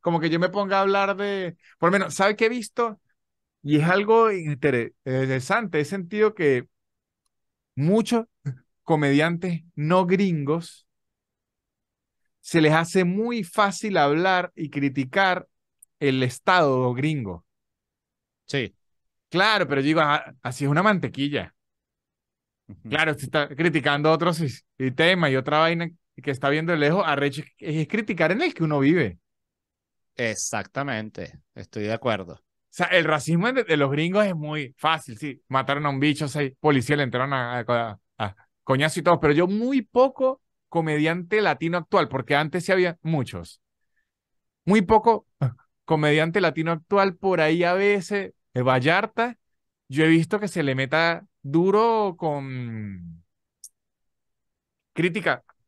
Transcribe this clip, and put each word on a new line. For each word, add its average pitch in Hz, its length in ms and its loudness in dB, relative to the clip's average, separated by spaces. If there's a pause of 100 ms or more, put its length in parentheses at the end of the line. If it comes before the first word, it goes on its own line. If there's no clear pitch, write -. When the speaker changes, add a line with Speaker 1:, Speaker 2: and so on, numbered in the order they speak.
Speaker 1:
como 170 200 0
que 165 100 0
yo 170 100 0
me 185 100 2
ponga 196 280 0
a 196 40 4
hablar 196 340 2
de, 196 400 -6 (220)
por - 120 2
lo - 80 4
menos, 151 160 -2
¿sabe 208 220 2
qué 226 100 2
he - 40 0
visto? 233 500 -4 (640)
Y 147 160 2
es 151 60 2
algo 208 480 4
inter-, 143 640 -2 (120)
interesante, 135 720 -2
he 147 60 -2
sentido 208 480 -2
que 135 340 0 (1080)
muchos 214 500 0 (580)
comediantes 160 800 0 (120)
no 175 300 2
gringos 170 800 -2 (1500)
se - 200 0
les 151 120 6
hace 165 320 2
muy 214 400 -2
fácil 202 520 -2
hablar 175 580 2
y 151 160 -10
criticar 143 800 -2 (520)
el 131 220 0
Estado 131 720 2
gringo. 127 500 -4 (1000)
Speaker 2:
Sí. 120 280 -6 (540)
Speaker 1:
Claro, 190 400 2
pero 139 120 0
yo 139 80 -2
digo, 160 120 2
"Ah, 147 420 0
así 127 220 -6
es 139 60 0
una 160 120 2
mantequilla". 139 720 -2 (1120)
Speaker 2:
Ujú. 101 200 -20
Speaker 1:
Claro, 156 260 0
si 127 120 -8
está 147 220 -2
criticando 147 640 0
otro 170 200 2
sis-, 151 320 -6 (140)
y 131 140 -2
tema 165 380 2
y 131 60 2
otra 147 220 0
vaina 165 320 0 (320)
que 143 80 -4
está 135 180 -2
viendo 156 240 0
de 160 60 0
lejos, 156 260 2
arrecho, 143 380 -2 (160)
es, 156 180 -6
es 156 120 -2
criticar 175 440 -2
en 254 100 -2
el 349 120 -2
que 170 100 -6
uno 151 160 0
vive. 139 380 2 (1000)
Speaker 2:
Exactamente, 110 1200 -8 (140)
estoy - 300 -12
de 107 80 -4
acuerdo. 98 420 -4
Speaker 1:
O - 420 -20
sea, 175 120 0
el 180 160 4
racismo 160 480 0
de, 262 120 0
de 160 120 0
los 139 140 2
gringos 175 360 0
es 185 80 -4
muy 151 420 -8
fácil, 151 420 -2
sí. 143 300 -10
Mataron 143 380 -2
a 143 40 0
un 135 100 -4
bicho, 147 260 0
seis 139 320 -4
policías 147 400 2
le 143 60 0
entraron 123 280 -2
a, 123 280 -4
a, 117 380 -2 (200)
a 101 180 -6 (280)
coñazo 147 360 0
y - 40 -6
todo, 170 160 4
pero 151 120 4
yo 170 140 4
muy 233 360 0
poco 262 600 0 (260)
comediante 165 720 0
latino 165 380 0
actual, 165 300 2
porque 131 260 -2
antes 165 300 0
sí 196 80 0
había 180 300 2
muchos. 127 580 -4 (1040)
Muy 202 180 4
poco 220 440 2 (580)
comediante 156 560 2
latino 160 320 0
actual, 196 440 0
por 185 240 0
ahí 160 240 2
a 175 100 2
veces, 196 580 0 (220)
eh, 127 80 0
Vallarta, 175 760 0 (500)
yo 147 160 0
he 160 40 4
visto 165 320 2
que 208 80 -4
se 165 140 -4
le 139 120 -2
meta 156 520 -2 (160)
duro 196 760 2
con 113 1040 -8 (1700)
crítica 165 520 -2 (240)